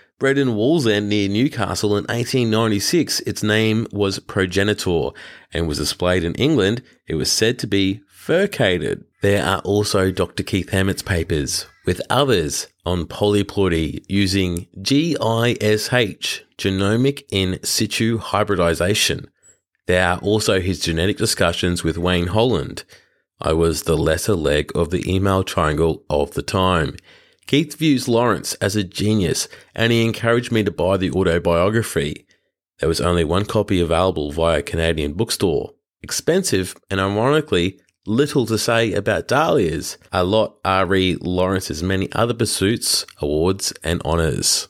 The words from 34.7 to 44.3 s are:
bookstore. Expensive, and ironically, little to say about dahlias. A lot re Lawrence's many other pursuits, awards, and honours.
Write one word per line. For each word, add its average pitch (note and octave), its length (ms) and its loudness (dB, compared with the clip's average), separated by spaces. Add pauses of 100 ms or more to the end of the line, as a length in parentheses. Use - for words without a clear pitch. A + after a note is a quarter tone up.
bookstore. F#2 580 -2 (320)
Expensive, D3 720 -2 (160)
and G2 80 0
ironically, G2+ 800 0 (260)
little B2 400 0
to G#2+ 120 0
say A#2 360 0
about G2 340 -2
dahlias. B2 720 0 (140)
A F#2 120 2
lot G#2 340 0 (300)
re F#2 340 2
Lawrence's F2+ 600 -2
many F#2+ 300 -2
other A#2 220 0
pursuits, A2 720 0 (140)
awards, D#2+ 520 0 (120)
and E2+ 200 -2
honours. D#2 680 0